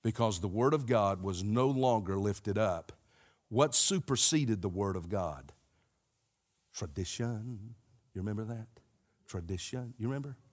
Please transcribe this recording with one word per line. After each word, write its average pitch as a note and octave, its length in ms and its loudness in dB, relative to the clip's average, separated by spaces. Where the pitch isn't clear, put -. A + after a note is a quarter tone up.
Because A2 380 0
the F#2+ 80 -4
Word A#2+ 260 2
of C#3 120 0
God G2+ 360 2
was F#2 220 -4
no A#2+ 240 2
longer A#2 500 2
lifted G2+ 400 -2
up. F#2 340 0
What C#3 240 4
superseded C3+ 880 4
the G2 80 -2
Word F#2+ 280 -2
of E2+ 120 -6
God? E2+ 440 -4
Tradition. A2 1000 -6
You F#2 100 -6
remember G#2 220 -4
that? A2+ 220 -8
Tradition. F#2+ 680 -6
You A2+ 100 -2
remember? C#3 280 -6